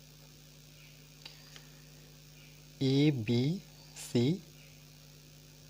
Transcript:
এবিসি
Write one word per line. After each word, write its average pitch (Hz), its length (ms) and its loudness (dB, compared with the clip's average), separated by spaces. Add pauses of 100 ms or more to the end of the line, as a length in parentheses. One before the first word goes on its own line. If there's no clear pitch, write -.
(2750)
এবিসি 135 1600 0 (1300)